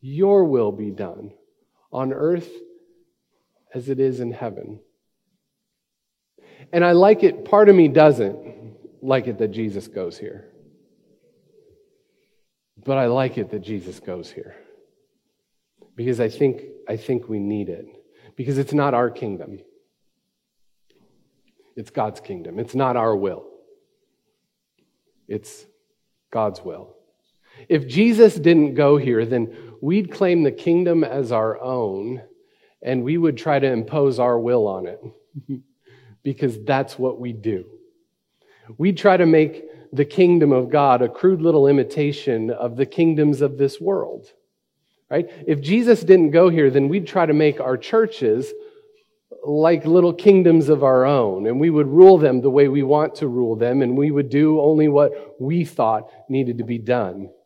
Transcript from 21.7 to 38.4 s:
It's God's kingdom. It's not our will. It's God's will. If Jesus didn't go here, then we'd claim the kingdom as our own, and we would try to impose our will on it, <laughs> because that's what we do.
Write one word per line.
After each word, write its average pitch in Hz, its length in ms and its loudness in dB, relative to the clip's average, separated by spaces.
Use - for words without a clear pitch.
It's 107 160 -16
God's 107 300 -8
kingdom. 87 380 -14
It's 120 160 -10
not 131 220 -2
our 113 200 0
will. 95 300 -6
It's - 400 -14
God's 107 340 -6
will. - 300 -18
If 143 200 -2
Jesus 214 460 4
didn't 156 400 2
go 143 240 4
here, 123 260 -2
then 117 320 -4
we'd 180 320 -2
claim 175 300 0
the 135 100 0
kingdom 170 500 0
as 127 300 -4
our 110 280 -2
own, 120 600 -8
and 131 200 -4
we 143 140 -4
would 160 200 0
try 143 220 -2
to 135 80 0
impose 127 520 -2
our 123 200 0
will 117 280 0
on 92 200 -8
it, 90 140 -14
<laughs> 131 120 -12
because 127 420 -6
that's 135 340 -4
what 127 200 -4
we 123 140 -10
do. 104 340 -8